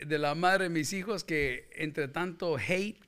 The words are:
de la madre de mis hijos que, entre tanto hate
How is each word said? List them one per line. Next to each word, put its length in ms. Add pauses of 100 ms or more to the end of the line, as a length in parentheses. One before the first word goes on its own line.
de 120
la 160
madre 300
de 60
mis 240
hijos 300
que, 500
entre 340
tanto 480
hate 520